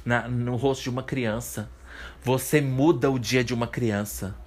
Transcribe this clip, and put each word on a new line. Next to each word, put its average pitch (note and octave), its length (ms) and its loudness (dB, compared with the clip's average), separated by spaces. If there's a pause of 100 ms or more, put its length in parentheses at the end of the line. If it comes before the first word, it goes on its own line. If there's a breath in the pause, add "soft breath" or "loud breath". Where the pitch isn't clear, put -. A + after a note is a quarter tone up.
na, A#2+ 220 0
no B2 280 -2
rosto C3+ 280 0
de C3 60 -4
uma B2+ 140 -4
criança. A#2 680 -4 (540 loud breath)
Você C3 380 2
muda C3+ 480 4
o C3 100 2
dia B2 240 2
de A#2+ 100 -2
uma A#2 140 0
criança. G#2 680 -2 (120)